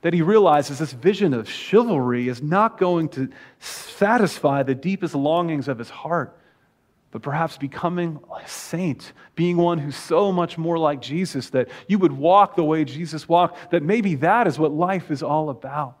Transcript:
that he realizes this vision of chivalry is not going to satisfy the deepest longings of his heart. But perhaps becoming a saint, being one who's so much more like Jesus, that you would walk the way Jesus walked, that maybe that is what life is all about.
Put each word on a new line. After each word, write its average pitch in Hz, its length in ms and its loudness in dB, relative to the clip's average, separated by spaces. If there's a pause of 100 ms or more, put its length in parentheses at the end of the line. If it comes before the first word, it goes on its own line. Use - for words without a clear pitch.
that 175 140 0
he 170 80 2
realizes 156 560 4
this 147 160 -6
vision 175 400 2
of 113 160 -6
chivalry 131 800 2
is 123 140 -6
not 202 360 2
going 170 320 0
to 131 180 -4 (300)
satisfy 185 1040 0
the 131 120 0
deepest 175 400 -4
longings 151 540 0
of 127 100 -4
his 113 120 -12
heart. 156 480 -6 (720)
But 117 120 -12
perhaps 156 360 -4
becoming 170 640 -6 (120)
a - 160 -16
saint, - 640 -8 (220)
being 175 220 0
one 170 220 2
who's 143 180 -8
so 190 340 2
much 175 260 -2
more 165 220 -2
like 147 220 0
Jesus, 139 500 -6
that 127 180 0 (200)
you 196 100 2
would 175 140 4
walk 175 420 4
the 170 100 2
way 156 200 2
Jesus 147 440 -10
walked, 170 440 2
that 170 100 2
maybe 196 340 0
that 190 300 2
is 147 120 0
what 156 140 2
life 180 380 -2
is 147 120 -4
all 151 280 -2
about. 135 500 -8